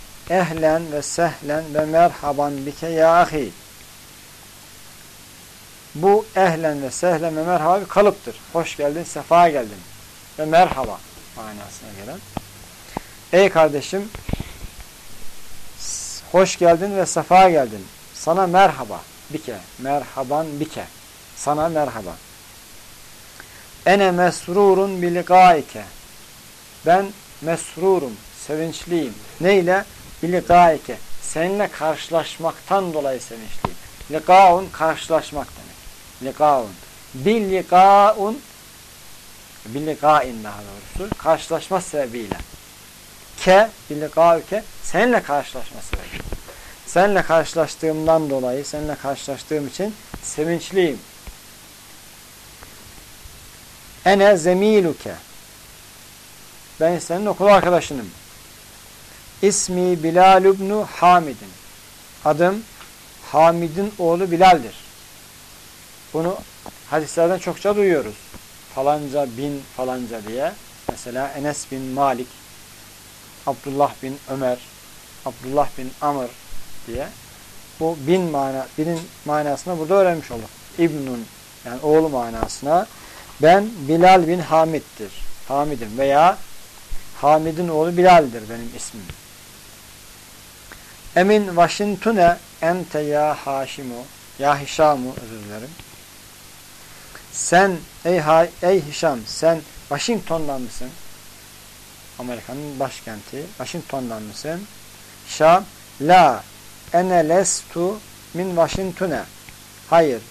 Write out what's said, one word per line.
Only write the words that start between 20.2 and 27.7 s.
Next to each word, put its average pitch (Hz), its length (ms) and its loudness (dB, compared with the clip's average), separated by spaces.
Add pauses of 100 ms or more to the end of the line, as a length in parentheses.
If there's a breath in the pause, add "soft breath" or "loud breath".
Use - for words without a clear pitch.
bike. 151 240 -8 (540)
Sana 151 320 -2
merhaba." 117 460 -4 (1700 loud breath)
"Ene 190 260 4
mesrurun 185 880 2
bi 175 140 -2
liqaike." 175 680 6 (1040)
"Ben 185 200 4 (360)
mesrurum, 165 720 -2 (340)